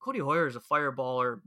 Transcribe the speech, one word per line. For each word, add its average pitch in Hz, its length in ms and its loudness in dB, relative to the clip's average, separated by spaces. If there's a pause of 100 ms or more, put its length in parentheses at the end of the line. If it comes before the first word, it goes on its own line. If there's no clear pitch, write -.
Cody 254 200 -4
Hoyer 156 280 2
is 120 80 -6
a 120 60 -10
fireballer, 127 840 0